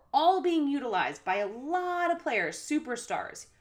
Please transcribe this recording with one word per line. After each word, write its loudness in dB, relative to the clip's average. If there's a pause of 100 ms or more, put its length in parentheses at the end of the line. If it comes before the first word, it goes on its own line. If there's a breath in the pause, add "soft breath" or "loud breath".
(140)
all 6
being 2
utilized 0
by 0
a -2
lot -2
of 0
players, -2
superstars, -6 (140 soft breath)